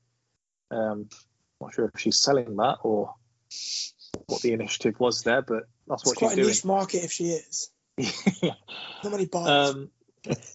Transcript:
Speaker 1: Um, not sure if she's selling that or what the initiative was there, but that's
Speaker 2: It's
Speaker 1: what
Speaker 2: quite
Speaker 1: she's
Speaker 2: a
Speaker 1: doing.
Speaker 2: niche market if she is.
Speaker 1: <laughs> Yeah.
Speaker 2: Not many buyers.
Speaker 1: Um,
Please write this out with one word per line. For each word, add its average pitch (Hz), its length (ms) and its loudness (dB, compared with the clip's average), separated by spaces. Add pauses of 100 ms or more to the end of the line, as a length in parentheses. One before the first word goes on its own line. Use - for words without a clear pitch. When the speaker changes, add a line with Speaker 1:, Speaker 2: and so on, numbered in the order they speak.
(720)
Speaker 1:
Um, 107 360 -2 (520)
not - 140 -14
sure 117 200 0
if - 60 -10
she's - 180 2
selling 120 380 2
that 113 260 2
or 107 320 0 (1120)
what - 160 -4
the 120 100 4
initiative 113 460 0
was 120 240 2
there, 123 200 2
but 113 260 -4 (180)
that's - 160 -4
Speaker 2:
It's - 80 2
Speaker 1:
what - 60 -2
Speaker 2:
quite 226 140 4
Speaker 1:
she's 190 80 0
Speaker 2:
a - 20 4
Speaker 1:
doing. - 80 6
Speaker 2:
niche - 160 0
market 190 400 0
if 165 80 -6
she 170 160 -2
is. - 420 -6 (260)
Speaker 1:
<laughs> - 460 0
Yeah. 156 120 0 (500)
Speaker 2:
Not 202 80 -4
many 196 140 0
buyers. 143 480 4
Speaker 1:
Um, 139 160 -12 (640)